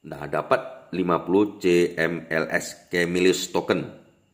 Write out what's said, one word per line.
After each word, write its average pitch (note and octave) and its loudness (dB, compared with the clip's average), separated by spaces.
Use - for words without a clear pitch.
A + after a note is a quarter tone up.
Nah, D2 -12
dapat - -2
lima F2 0
puluh G2+ 2
C F2 2
M E2 -2
L D#2+ -2
S - -8
Camellios F2+ 2
token. E2+ -2